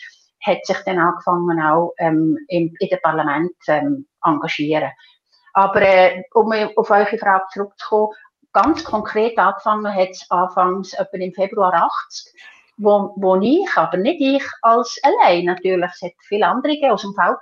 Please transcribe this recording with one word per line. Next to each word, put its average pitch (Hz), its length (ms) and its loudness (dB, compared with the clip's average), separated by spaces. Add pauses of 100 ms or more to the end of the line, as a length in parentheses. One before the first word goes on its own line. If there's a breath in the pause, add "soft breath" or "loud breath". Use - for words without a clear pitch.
(400 loud breath)
hat - 260 -2
sich 190 180 -2
dann 185 140 -2
angefangen, 175 600 0
auch, 160 380 2
ähm, 160 400 2 (100)
im, 170 300 -2
in 190 100 -2
dem 185 140 -2
Parlament, 156 500 -2 (160)
ähm, 143 380 -2 (160)
engagieren. 156 720 -2 (600 soft breath)
Aber, 196 280 2
äh, 185 400 4 (120)
um 220 180 2 (240)
auf 220 140 0
eure 208 280 2
Frage 190 340 0
zurückzukommen, 214 600 -4 (400 loud breath)
ganz 247 320 0
konkret 220 540 -2
angefangen 202 560 0
hat's 185 360 -2
anfangs 185 640 -2
etwa - 240 -6
im 185 160 -6
Februar 196 400 0
achtzig, - 640 -4 (420 loud breath)
wo, 202 400 2
wo 185 200 2
ich, 262 400 2
aber 175 200 0
nicht 262 240 -2
ich 269 240 0 (160)
als 233 420 2
allein 254 440 2
natürlich, 180 480 -2
es - 80 -16
hat 175 100 -10 (160)
viele 208 180 0
andere 262 280 -2
gegeben, 285 180 0
aus 196 100 -2
dem 202 120 -12
V 196 280 0